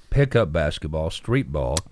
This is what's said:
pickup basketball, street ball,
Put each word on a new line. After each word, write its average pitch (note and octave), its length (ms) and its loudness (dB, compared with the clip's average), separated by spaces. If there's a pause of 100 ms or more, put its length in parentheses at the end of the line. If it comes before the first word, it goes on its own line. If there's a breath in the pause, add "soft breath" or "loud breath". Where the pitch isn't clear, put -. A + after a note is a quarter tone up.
pickup A#2+ 420 2
basketball, D#2 580 -2
street A#2 420 -2
ball, C2+ 240 -2 (160)